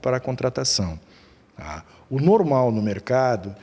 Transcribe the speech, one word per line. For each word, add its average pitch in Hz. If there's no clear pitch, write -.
para 127
a 127
contratação, 127
tá? 78
O 135
normal 143
no 110
mercado 107